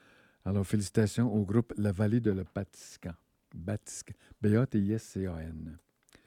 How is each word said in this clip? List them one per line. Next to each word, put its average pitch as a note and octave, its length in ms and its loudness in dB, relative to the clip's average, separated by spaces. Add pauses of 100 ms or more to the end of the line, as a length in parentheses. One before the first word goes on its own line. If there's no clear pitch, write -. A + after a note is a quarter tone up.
(440)
Alors, G2 200 0
félicitations G#2+ 720 2
au G#2+ 100 2
groupe G#2+ 320 0
La G#2 140 2
Vallée G#2+ 300 2
de A2 100 2
le F#2+ 140 -2 (100)
Batiscan. - 600 -10 (380)
Batiscan. - 600 -8 (260)
B G#2 140 6
A A#2+ 100 6
T A2+ 140 0
I G2+ 140 2
S A2+ 100 -2
C F#2+ 240 -6
A E2 160 -6
N. D#2+ 340 -10 (500)